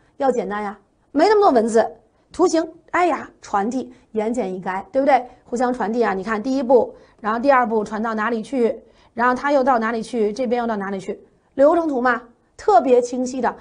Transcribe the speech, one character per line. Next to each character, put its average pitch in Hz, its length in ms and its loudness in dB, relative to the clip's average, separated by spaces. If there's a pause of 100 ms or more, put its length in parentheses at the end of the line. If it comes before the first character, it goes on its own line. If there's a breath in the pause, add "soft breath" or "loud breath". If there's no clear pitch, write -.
(180 soft breath)
要 269 140 0
简 196 180 -2
单 208 140 -6
呀， 208 160 -10 (320)
没 330 180 2
那 440 60 4
么 403 60 4
多 381 100 4
文 233 160 2
字， 226 200 2 (440)
图 359 160 2
形， 320 200 0 (220)
哎 349 160 0
呀， 269 240 -2 (120)
传 202 280 -2
递， 247 240 -8 (200 loud breath)
言 220 200 -2
简 190 180 -4
意 185 80 -8
赅， 190 320 -8
对 269 80 -2
不 277 60 2
对？ 277 180 4 (220 loud breath)
互 247 100 -10
相 247 160 0
传 226 220 -4
递 240 100 0
啊， 202 120 0
你 190 80 -6
看 214 180 -4
第 262 160 -2
一 277 60 -2
步， 240 320 2 (240 loud breath)
然 214 120 -4
后 226 60 -2
第 277 140 2
二 247 160 4
步 214 160 -2
传 214 180 -6
到 226 140 -4
哪 214 160 -2
里 220 100 -4
去， 233 400 -2 (320 soft breath)
然 233 140 0
后 254 80 2
它 277 160 -2
又 277 120 4
到 247 140 2
哪 220 140 -2
里 226 100 -4
去， 214 320 -2
这 254 140 -4
边 240 120 0
又 233 60 -2
到 226 100 -2
哪 196 140 -6
里 196 100 -6
去， 190 200 -10 (340 soft breath)
流 294 220 6
程 330 120 0
图 254 140 -2
嘛， 247 180 0 (380)
特 381 240 4
别 247 180 4
清 247 260 -4
晰 254 140 -8
的 220 220 -2